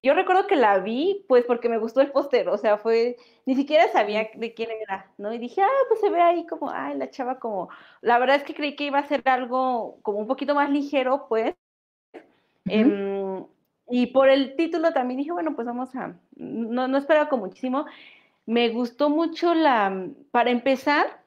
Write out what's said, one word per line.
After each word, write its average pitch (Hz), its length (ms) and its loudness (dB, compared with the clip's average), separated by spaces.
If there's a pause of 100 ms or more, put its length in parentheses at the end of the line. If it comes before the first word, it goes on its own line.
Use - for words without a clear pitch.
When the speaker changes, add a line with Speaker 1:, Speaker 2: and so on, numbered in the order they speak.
Speaker 1:
yo 269 100 2
recuerdo 381 340 2
que 392 80 2
la 208 240 4
vi, 277 480 -2
pues, 247 180 6
porque 233 240 -2
me 226 100 0
gustó 226 220 0
el 277 100 2
póster, 254 380 0
o 202 80 0
sea, 208 200 2
fue, 233 400 0 (280)
ni 262 100 0
siquiera 302 360 4
sabía 214 320 0
Speaker 2:
Ujú. 214 120 -8
Speaker 1:
de 220 180 -8
quién 226 160 -8 (120)
era, 190 360 -10
¿no? 208 160 -8
Y 240 60 -8
dije, 247 240 -4
"Ah, 392 40 4 (200)
pues 440 140 2
se 415 80 2
ve 339 120 2
ahí 339 240 4
como, 311 260 -8
ay, 277 260 -8
la 269 120 -6
chava 254 300 -6
como", 196 300 -6 (320)
la 240 180 2
verdad 254 180 4
es 285 60 -2
que 302 120 -12
creí 294 200 -6
que 294 100 -6
iba 277 140 0
a 285 80 -4
ser 285 200 -2
algo 254 760 -2
como 208 160 -4
un 214 80 -6
poquito 277 280 -2
más 285 140 2
ligero, 277 580 0
pues, 226 280 -2 (1080)
Speaker 2:
Ujú. 214 260 4
Speaker 1:
em, 196 540 -4 (440)
y 247 180 2
por 269 220 4
el 269 260 2
título 330 380 0
también 254 260 -2
dije, 294 120 -6
"Bueno, 339 240 -4
pues 233 120 -6
vamos 247 280 -8
a", 185 240 -10 (160)
no, 233 520 -4
no 269 100 0
esperaba 294 320 2
como 233 160 -2
muchísimo. 262 400 -6 (600)
Me 233 240 2
gustó 240 400 -2
mucho 330 460 0
la, 202 540 2 (220)
para 240 200 2
empezar 269 760 0